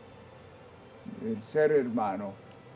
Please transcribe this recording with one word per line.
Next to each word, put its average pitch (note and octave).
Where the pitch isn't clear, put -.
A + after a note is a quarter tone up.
del A2
ser D3+
hermano. G#2+